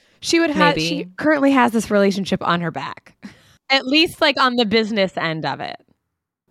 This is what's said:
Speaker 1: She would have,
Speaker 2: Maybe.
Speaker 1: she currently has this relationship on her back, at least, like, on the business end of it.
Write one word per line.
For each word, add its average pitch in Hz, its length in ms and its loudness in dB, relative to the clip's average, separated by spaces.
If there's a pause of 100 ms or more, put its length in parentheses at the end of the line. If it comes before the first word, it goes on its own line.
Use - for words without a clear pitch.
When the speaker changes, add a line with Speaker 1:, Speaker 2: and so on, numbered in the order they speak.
(200)
Speaker 1:
She - 200 0
would 330 100 2
have, 294 260 2
Speaker 2:
Maybe. 160 120 -2
Speaker 1:
she 277 180 -6 (120)
currently 277 340 2
has 247 200 2
this 226 200 -2
relationship 196 540 0
on 170 160 -2
her 165 100 -4
back, - 440 -12 (540)
at 262 160 0
least, 311 340 0
like, 302 220 2
on 254 140 0
the 240 100 2
business 208 500 0
end 160 300 -4
of 135 160 -6
it. - 160 -10 (720)